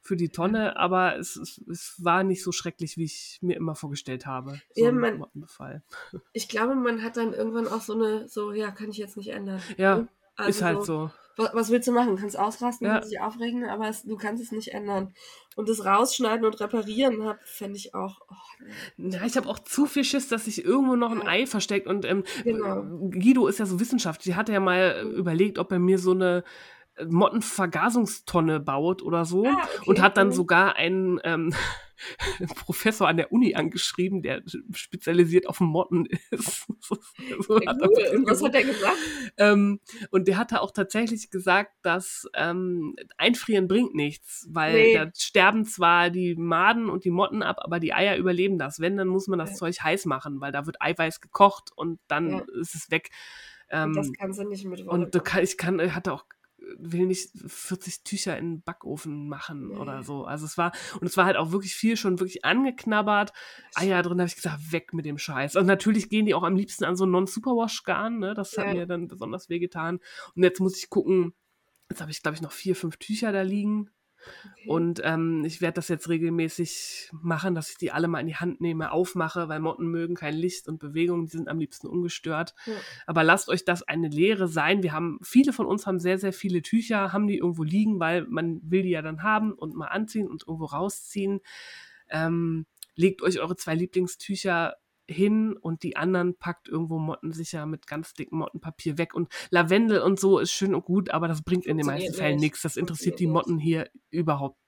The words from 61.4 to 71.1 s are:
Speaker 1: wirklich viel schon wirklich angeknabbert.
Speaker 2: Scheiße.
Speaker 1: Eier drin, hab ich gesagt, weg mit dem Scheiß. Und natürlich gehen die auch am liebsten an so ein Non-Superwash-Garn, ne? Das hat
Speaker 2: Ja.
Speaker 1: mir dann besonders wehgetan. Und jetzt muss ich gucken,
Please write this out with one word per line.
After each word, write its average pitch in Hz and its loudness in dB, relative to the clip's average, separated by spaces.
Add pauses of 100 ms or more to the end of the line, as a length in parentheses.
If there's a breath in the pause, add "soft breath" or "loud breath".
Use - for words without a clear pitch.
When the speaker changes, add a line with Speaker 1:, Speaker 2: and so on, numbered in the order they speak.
Speaker 1:
wirklich 190 -4
viel 220 2
schon 185 0
wirklich 185 -6
angeknabbert. 214 0 (420 loud breath)
Speaker 2:
Scheiße. 185 0
Speaker 1:
Eier 180 4
drin, 175 0
hab 175 2
ich - -8
gesagt, 156 -6
weg 165 -6
mit 165 -4
dem 147 -6
Scheiß. 143 -4
Und 185 6
natürlich 196 4
gehen 214 2
die 214 4
auch 175 0
am 190 2
liebsten 196 -2
an 170 0
so 190 2
ein 185 4
Non-Superwash-Garn, 220 0
ne? 196 -4
Das 208 -6
hat 196 -2
Speaker 2:
Ja. 196 0
Speaker 1:
mir 175 -4
dann 170 -6
besonders 180 -10
wehgetan. 170 -4 (380 loud breath)
Und 175 4
jetzt 180 4
muss 190 2
ich - -10
gucken, 180 2 (560)